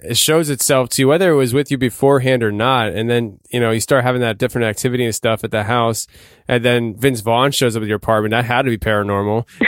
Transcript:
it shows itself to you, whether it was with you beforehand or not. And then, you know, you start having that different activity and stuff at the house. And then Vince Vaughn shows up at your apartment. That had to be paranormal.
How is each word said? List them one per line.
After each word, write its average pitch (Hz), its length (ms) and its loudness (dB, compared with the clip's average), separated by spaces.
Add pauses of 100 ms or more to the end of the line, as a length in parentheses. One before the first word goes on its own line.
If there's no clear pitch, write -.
it 98 120 -4
shows 156 340 0
itself 131 380 0
to - 140 -2
you, 131 60 4
whether 175 220 4
it 156 40 4
was 131 180 2
with 139 180 0
you 139 80 -2
beforehand 127 680 2
or 104 80 0
not. 113 400 0
And 113 180 -2
then, 120 300 -2 (100)
you 127 80 -2
know, 117 140 2
you 113 80 0
start 127 240 2
having 123 160 0
that 113 180 -2
different 120 280 -2
activity 123 380 -2
and 113 100 -2
stuff 113 280 -2
at 110 80 -6
the 107 140 -2
house. 117 420 0 (400)
And 123 180 0
then 117 320 0
Vince 117 260 -2
Vaughn 120 280 2
shows 120 260 0
up 110 60 -4
at 104 60 -6
your 107 80 0
apartment. 107 360 0
That 117 120 0
had 123 180 0
to 131 80 0
be 113 80 -2
paranormal. 104 720 -2 (200)